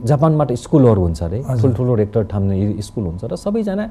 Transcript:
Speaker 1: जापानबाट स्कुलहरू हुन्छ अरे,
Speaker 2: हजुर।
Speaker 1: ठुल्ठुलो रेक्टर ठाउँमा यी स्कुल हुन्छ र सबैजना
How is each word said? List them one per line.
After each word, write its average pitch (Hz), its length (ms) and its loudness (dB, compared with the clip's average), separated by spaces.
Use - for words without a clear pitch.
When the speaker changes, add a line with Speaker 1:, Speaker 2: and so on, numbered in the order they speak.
Speaker 1:
जापानबाट 147 480 2
स्कुलहरू 120 500 4
हुन्छ 85 200 -2
अरे, 90 200 -4
Speaker 2:
हजुर। 127 180 -2
Speaker 1:
ठुल्ठुलो 127 340 2
रेक्टर 107 300 0
ठाउँमा 98 300 -2
यी 101 280 -2
स्कुल - 220 -8
हुन्छ 87 200 -6
र 175 120 -6
सबैजना 208 540 -4